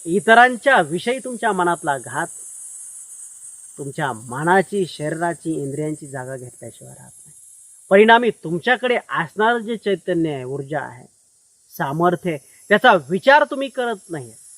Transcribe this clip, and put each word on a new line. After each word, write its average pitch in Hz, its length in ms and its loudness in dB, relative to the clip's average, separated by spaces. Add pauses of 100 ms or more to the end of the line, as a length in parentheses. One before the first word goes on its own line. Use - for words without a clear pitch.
इतरांच्या 226 760 4
विषयी 180 380 -4
तुमच्या 233 340 -4
मनातला 170 460 -2
घात 135 280 -6 (1500)
तुमच्या 139 340 -6
मनाची, 160 720 0
शरीराची, 160 760 -6
इंद्रियांची 151 440 -6
जागा 135 300 -10
घेतल्याशिवाय 127 580 -18
राहत 131 160 -20 (160)
नाही. - 60 -20 (580)
परिणामी 226 400 6
तुमच्याकडे 233 680 -2 (120)
असणारं 202 500 0
जे 226 180 -6
चैतन्य 175 540 -2
आहे, 135 140 -6
ऊर्जा 139 360 -8
आहे, 123 260 -14 (720)
सामर्थ्य 175 520 0
आहे, 151 80 -6 (300)
त्याचा 214 260 6
विचार 190 560 4
तुम्ही 277 180 -6
करत 233 420 -6
नाही. 127 220 -10 (260)